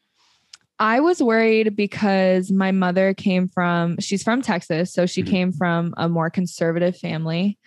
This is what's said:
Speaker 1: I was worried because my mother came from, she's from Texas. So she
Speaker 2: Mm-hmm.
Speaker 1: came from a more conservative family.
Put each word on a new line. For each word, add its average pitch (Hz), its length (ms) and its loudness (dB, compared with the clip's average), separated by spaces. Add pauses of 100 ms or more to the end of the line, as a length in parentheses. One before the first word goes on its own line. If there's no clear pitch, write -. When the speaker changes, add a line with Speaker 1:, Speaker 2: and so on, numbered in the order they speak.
(800)
Speaker 1:
I 220 200 2
was 339 220 2
worried 220 540 2
because 190 760 2
my 190 200 2
mother 190 420 2
came 185 340 0
from, 170 520 0
she's - 240 -4
from 240 180 0
Texas. 175 500 -2
So 180 140 0
she 180 160 -2
Speaker 2:
Mm-hmm. 175 100 -4
Speaker 1:
came 185 220 0
from 170 420 -2
a 165 140 -2
more 165 220 -2
conservative 175 680 -2
family. 165 680 -4